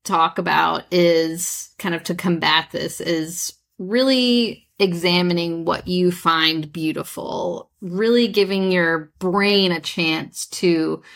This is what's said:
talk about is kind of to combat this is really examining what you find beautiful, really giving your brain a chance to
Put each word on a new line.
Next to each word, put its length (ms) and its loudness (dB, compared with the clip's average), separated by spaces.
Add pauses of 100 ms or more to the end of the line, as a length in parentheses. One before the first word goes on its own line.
talk 340 0
about 540 0
is 880 0
kind 160 -4
of 80 -10
to 120 -6
combat 560 0
this 300 -8
is 520 -4 (260)
really 880 2 (100)
examining 880 0
what 220 -2
you 240 2
find 600 0
beautiful, 1000 -6 (100)
really 460 2
giving 440 2
your 480 0
brain 520 2
a 80 -2
chance 680 -4
to 540 0 (140)